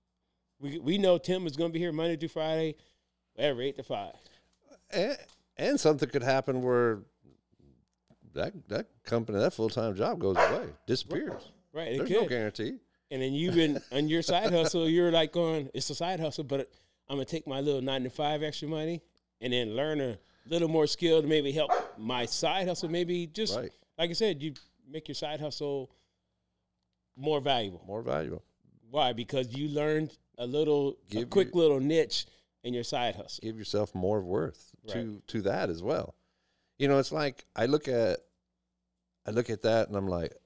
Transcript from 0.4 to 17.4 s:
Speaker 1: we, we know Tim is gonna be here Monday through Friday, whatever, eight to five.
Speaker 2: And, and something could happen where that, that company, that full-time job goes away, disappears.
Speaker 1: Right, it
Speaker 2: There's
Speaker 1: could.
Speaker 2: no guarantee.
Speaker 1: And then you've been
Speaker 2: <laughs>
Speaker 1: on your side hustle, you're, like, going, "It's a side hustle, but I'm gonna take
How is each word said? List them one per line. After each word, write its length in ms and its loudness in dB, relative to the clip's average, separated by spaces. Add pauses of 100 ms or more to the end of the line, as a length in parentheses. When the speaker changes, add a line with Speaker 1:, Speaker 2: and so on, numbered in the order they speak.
Speaker 1:
we, 200 -8
we 180 0
know 200 6
Tim 280 -2
is 120 -6
gonna 160 0
be 60 -4
here 120 -2
Monday 240 0
through 140 -6
Friday, 460 -2 (580)
whatever, 280 0
eight 140 -4
to 80 -10
five. 320 -8 (760)
Speaker 2:
And, 260 0 (400)
and 220 2
something 300 4
could 140 -2
happen 380 0
where 420 2 (1300)
that, 200 -4 (160)
that 180 -4 (160)
company, 360 -2
that 140 2
full-time 420 -2
job 240 -2
goes 180 2
away, 320 2 (160)
disappears. 680 -6 (200)
Speaker 1:
Right, 220 -6
it 40 -2
Speaker 2:
There's 120 -2
Speaker 1:
could. 140 4
Speaker 2:
no 40 -2
guarantee. 500 -4 (340)
Speaker 1:
And 100 -4
then 120 -2
you've 220 0
been 300 4
Speaker 2:
<laughs> 60 -18
Speaker 1:
on 160 0
your 140 2
side 300 2
hustle, 360 2
you're, 240 6
like, 200 4
going, 420 0
"It's 160 -4
a 60 -6
side 240 -4
hustle, 240 -4
but 280 -2 (360)
I'm 100 -6
gonna 80 -2
take 220 -6